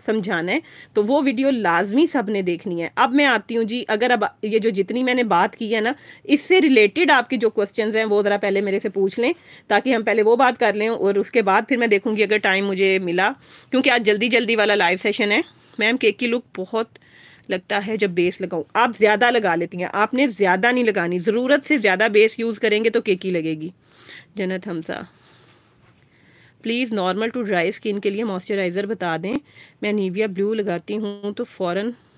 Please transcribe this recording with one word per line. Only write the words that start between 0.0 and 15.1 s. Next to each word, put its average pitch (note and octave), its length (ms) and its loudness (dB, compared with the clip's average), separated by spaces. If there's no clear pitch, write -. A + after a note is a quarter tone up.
समझाना F#3 460 -2
है, D4+ 100 -2
तो G#3 80 4
वो C4+ 180 2
वीडियो C4+ 300 0
लाजमी G#3 560 2
सबने G#3 360 -2
देखनी E3+ 380 -4
है। E3 160 -6
अब B3+ 140 2
मैं C#4+ 140 4
आती A#3 300 0
हूँ A3+ 100 0
जी, A#3 180 -6
अगर A3+ 280 -2
अब G#3+ 320 -2
ये G#3+ 160 0
जो A3 100 0
जितनी G#3 340 -2
मैंने B3 200 0
बात F#3+ 320 2
की A3 180 -6
है A3 80 0
ना, B3 140 -2
इससे F4 340 0
रिलेटेड C#4 520 4
आपके B3 260 2
जो A3 120 0
क्वेश्चंस G#3+ 460 -2
हैं, A3 100 0
वो G#3 180 2
ज़रा G3+ 140 0
पहले G3+ 240 0
मेरे G3 180 -2
से G#3+ 100 -6
पूछ G3 300 -2
लें, C#4+ 160 0
ताकि B3+ 220 2
हम A3+ 120 0
पहले A3 180 2
वो A3 140 4
बात B3 220 4
कर G#3 180 2
लें G#3+ 140 -2
और G3+ 300 0
उसके A3+ 220 0
बाद G3 240 2
फिर B3+ 120 0
मैं A#3 120 0
देखूँगी G#3 340 0
अगर G#3 140 2
टाइम G3 280 0
मुझे F#3+ 340 0
मिला, F3+ 300 0
क्योंकि C4 180 2
आज A#3+ 120 4
जल्दी-जल्दी A3 540 2
वाला G#3 200 2
लाइव F3+ 220 2
सेशन G#3 340 -2